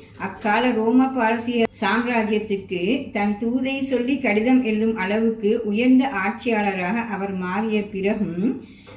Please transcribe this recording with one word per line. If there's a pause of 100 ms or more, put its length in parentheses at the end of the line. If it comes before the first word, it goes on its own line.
(180)
அக்கால
ரோம
பாரசீக (140)
சாம்ராஜ்யத்துக்கு (300)
தன்
தூதை
சொல்லி
கடிதம்
எழுதும்
அளவுக்கு
உயர்ந்த
ஆட்சியாளராக
அவர்
மாறிய
பிறகும் (580)